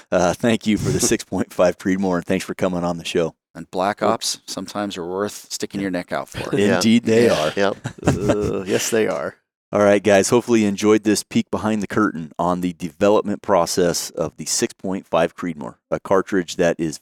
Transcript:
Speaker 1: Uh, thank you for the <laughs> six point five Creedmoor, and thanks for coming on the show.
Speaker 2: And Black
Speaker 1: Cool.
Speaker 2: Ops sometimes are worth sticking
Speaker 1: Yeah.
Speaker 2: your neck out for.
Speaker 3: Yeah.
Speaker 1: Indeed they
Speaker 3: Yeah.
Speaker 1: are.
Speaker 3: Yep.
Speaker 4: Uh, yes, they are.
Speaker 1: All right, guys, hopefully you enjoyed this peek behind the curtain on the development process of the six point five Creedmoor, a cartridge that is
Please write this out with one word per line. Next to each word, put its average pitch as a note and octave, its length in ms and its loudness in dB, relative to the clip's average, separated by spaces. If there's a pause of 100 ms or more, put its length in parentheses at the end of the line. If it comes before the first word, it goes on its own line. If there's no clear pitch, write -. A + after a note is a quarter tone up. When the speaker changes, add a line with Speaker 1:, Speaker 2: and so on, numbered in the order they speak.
(120)
Speaker 1:
Uh, F2 220 2
thank A#2 320 0
you G#2+ 120 2
for - 120 -2
the - 100 0
<laughs> - 0 -
six - 240 0
point - 300 -6
five F2+ 240 2
Creedmoor, F#2+ 380 0
and E2+ 100 -4
thanks F#2 200 -2
for F#2 100 -8
coming F2+ 280 -2
on F2 140 -4
the E2 80 -14
show. E2 300 -2 (180)
Speaker 2:
And E2 160 -18
Black F#2+ 280 -2
Speaker 1:
Cool. A2 120 0
Speaker 2:
Ops - 380 -4
sometimes G2 500 -8
are E2+ 80 -8
worth F#2+ 460 -6
sticking - 300 -8
Speaker 1:
Yeah. G2+ 40 -4
Speaker 2:
your F#2+ 60 -4
neck F2 200 -6
out C#2 180 -6
for. - 260 -6
Speaker 3:
Yeah. G2+ 200 2
Speaker 1:
Indeed A2+ 280 4
they A2+ 220 4
Speaker 3:
Yeah. G2+ 80 4 (140)
Speaker 1:
are. D#2 80 -4
Speaker 3:
Yep. G2 220 0 (300)
Speaker 4:
Uh, G2+ 560 0
yes, G#2 260 -2
they A2 180 2
are. F2 280 -6 (380)
Speaker 1:
All G#2 100 4
right, G2+ 180 6
guys, G2 280 4
hopefully A#2+ 320 4
you G#2 80 2
enjoyed G#2 340 4
this G#2 200 2
peek - 280 -2
behind G#2 320 -2
the - 40 -6
curtain E2+ 520 -2
on F2+ 220 0
the F2+ 100 -2
development F#2+ 680 0
process F2 720 0
of - 260 -6
the D#2 80 -10
six - 280 -2
point F#2+ 320 -8
five E2+ 300 0
Creedmoor, D2 400 -10 (160)
a D#2 80 -2
cartridge F#2+ 560 -2
that E2+ 240 0
is D#2+ 220 -6